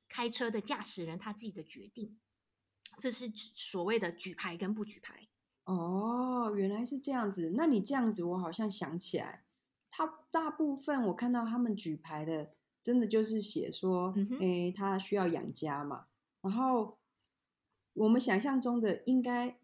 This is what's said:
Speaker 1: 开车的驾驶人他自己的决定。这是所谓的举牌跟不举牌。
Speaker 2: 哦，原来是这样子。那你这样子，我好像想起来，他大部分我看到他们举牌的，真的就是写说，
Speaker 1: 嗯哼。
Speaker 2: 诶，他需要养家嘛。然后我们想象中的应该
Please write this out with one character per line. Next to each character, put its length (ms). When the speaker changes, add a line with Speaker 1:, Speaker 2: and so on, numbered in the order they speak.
Speaker 1:
开 200
车 200
的 100
驾 220
驶 240
人 140
他 120
自 100
己 100
的 120
决 260
定。 280
这 120
是 240
所 480
谓 140
的 140
举 240
牌 200
跟 180
不 120
举 140
牌。 280
Speaker 2:
哦， 920
原 140
来 160
是 140
这 120
样 200
子。 240
那 100
你 160
这 140
样 180
子， 100
我 140
好 140
像 180
想 300
起 180
来， 280
他 160
大 220
部 240
分 320
我 80
看 160
到 120
他 140
们 180
举 220
牌 260
的， 300
真 160
的 80
就 160
是 180
写 300
说， 440
Speaker 1:
嗯 120
哼。 100
Speaker 2:
诶， 340
他 280
需 160
要 120
养 240
家 320
嘛。 220
然 120
后 460
我 140
们 140
想 180
象 220
中 180
的 260
应 140
该 440